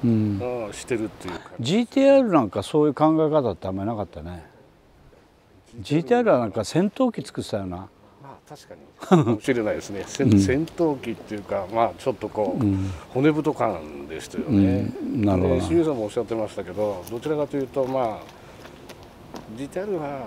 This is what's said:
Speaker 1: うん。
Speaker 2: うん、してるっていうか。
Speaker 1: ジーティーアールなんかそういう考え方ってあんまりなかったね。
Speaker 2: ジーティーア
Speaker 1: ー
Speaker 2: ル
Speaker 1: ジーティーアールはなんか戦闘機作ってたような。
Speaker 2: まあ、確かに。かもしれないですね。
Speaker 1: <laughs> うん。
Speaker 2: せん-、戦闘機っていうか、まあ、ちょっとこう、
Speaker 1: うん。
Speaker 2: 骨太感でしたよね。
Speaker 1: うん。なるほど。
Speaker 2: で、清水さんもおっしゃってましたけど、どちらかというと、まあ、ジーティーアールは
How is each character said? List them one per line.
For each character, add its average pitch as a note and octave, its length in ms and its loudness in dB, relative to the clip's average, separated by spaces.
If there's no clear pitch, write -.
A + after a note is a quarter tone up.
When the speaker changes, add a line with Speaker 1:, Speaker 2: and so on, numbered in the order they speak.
Speaker 1:
う B2+ 40 4
ん。 G#2+ 320 2
Speaker 2:
う - 20 -10
ん、 G2+ 40 -14
し - 120 -14
て B2+ 100 -2
る A2 100 -2
っ - 40 -6
て - 180 -14
い F2+ 40 -8
う - 20 -8
か。 - 260 -14
Speaker 1:
ジ D3 200 2
ー A#3+ 80 0
テ - 140 2
ィ C4+ 60 6
ー C#4 80 8
ア C4+ 40 8
ー C4+ 40 4
ル A#3 60 0
な E3 100 6
ん A2 100 0
か G#2 140 -4
そ D3+ 200 2
う D3+ 40 6
い D3+ 40 2
う - 20 -2
考 D#3 220 4
え D#3 140 4
方 C#3+ 220 2
っ F2 60 -2
て - 100 -8
あ F#2+ 40 -4
ん F#2+ 40 -6
ま F#2+ 80 -4
り G#2 60 -2
な A#2 80 -4
か G#2 60 -4
っ F2+ 40 -8
た - 140 -16
ね。 E2 240 -12
Speaker 2:
ジ D3 160 0
ー E3+ 60 0
テ F3 60 -10
ィ - 20 6
ー A#3+ 40 6
ア - 0 -
Speaker 1:
ー - 0 -
Speaker 2:
ル - 0 -
Speaker 1:
ジ - 0 -
ー - 0 -
テ - 0 -
ィ - 20 4
ー - 0 -
ア B3 40 2
ー - 20 0
ル G#3+ 80 4
は C3+ 80 6
な A#2+ 60 0
ん G#2 80 -4
か A2 100 -2
戦 F#3 260 2
闘 B3+ 240 0
機 - 80 -8
作 - 200 -10
っ - 20 -4
て - 80 -8
た A2 60 -4
よ G2 80 -4
う - 20 -6
な。 F2 100 -8
Speaker 2:
ま F#2+ 120 -14
あ、 C3+ 60 -20
確 - 220 -20
か - 60 -18
に。 - 500 2
か A2+ 60 2
も G#2+ 100 0
し C#3 120 2
れ A#2+ 80 2
な G#2 120 0
い - 20 0
で E2 60 -6
す - 80 -14
ね。 G2+ 100 -8
Speaker 1:
<laughs> - 0 -
う F#2 40 -8
ん。 - 40 -12
Speaker 2:
せ - 160 -4
ん-、 G#2+ 160 8
戦 B2+ 260 2
闘 D#3+ 340 -2
機 A#2 120 -8
っ G2+ 40 -6
て - 200 -12
い G#2 40 -8
う - 40 -14
か、 G2 300 -4
ま A2+ 100 2
あ、 G#2 140 0
ち - 100 -6
ょ C3 40 0
っ G#2+ 40 -2
と G#2 140 -8
こ G2+ 280 -2
う、 C3 60 0
Speaker 1:
う - 20 2
ん。 G2 240 2
Speaker 2:
骨 C3+ 200 2
太 D3+ 200 0
感 D2+ 540 -4
で D#2 140 -10
し - 80 -14
た - 80 -10
よ - 80 -4
ね。 G2+ 440 4
Speaker 1:
う D4+ 40 -8
ん。 A#2+ 200 -2
な G2 100 4
る F2+ 60 4
ほ F#2 80 2
ど。 - 60 4
Speaker 2:
で、 C3 80 0
清 - 160 -4
水 E3 40 4
さ D#3 80 0
ん C#3 60 -2
も G#2+ 80 -4
お - 20 -6
っ G#2 40 -8
し - 60 -4
ゃ A#2+ 40 -2
っ G#2+ 40 -2
て A2 80 -6
ま A2 140 -4
し - 80 -12
た G2+ 80 -8
け F2+ 80 -12
ど、 G2 400 -4
ど A#2 80 -6
ち B2+ 80 -8
ら D3+ 80 0
か D3 100 -2
と C#3+ 120 -6
い - 20 -2
う C3 80 -4
と、 C3+ 180 -2
ま C3 160 -2
あ、 A2 180 -4
ジ C3+ 80 -10
ー - 20 -12
テ F#3 140 -8
ィ - 20 -6
ー - 20 -6
ア - 40 -8
ー - 20 -2
ル F3 80 -2
は C#3+ 280 -8